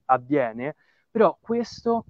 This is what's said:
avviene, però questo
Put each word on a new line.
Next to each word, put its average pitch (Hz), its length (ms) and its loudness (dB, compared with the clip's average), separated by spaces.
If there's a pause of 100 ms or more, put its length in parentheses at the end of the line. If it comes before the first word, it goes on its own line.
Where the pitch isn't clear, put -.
avviene, 127 720 -2 (340)
però 190 300 2
questo 233 680 -4